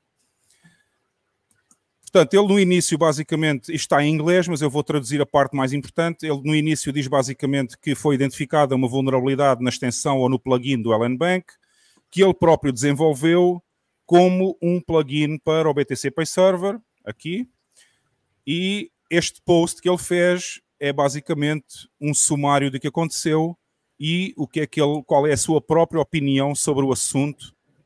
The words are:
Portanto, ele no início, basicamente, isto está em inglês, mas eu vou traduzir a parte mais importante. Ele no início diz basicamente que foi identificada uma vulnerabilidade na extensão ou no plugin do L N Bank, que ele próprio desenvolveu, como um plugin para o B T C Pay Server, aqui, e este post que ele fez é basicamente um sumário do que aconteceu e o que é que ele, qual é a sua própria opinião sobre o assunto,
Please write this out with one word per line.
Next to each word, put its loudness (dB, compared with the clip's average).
Portanto, 2
ele 6
no 4
início, 2
basicamente, 0
isto -6
está 2
em 2
inglês, 2
mas -4
eu 0
vou -2
traduzir -2
a 2
parte -12
mais -4
importante. -6
Ele -6
no -2
início -2
diz -4
basicamente -4
que -4
foi 0
identificada -2
uma 0
vulnerabilidade 0
na 0
extensão -4
ou 2
no 0
plugin 0
do 0
L 2
N -2
Bank, -2
que 2
ele 4
próprio 2
desenvolveu, 2
como 4
um 0
plugin -2
para 0
o 0
B 0
T -6
C -4
Pay -4
Server, 0
aqui, -8
e -4
este -2
post 2
que -2
ele 0
fez 0
é -2
basicamente -4
um -2
sumário 2
do -8
que -6
aconteceu -2
e -4
o -6
que -4
é -2
que -2
ele, 0
qual 2
é 2
a 2
sua 0
própria 0
opinião 0
sobre 0
o 0
assunto, -4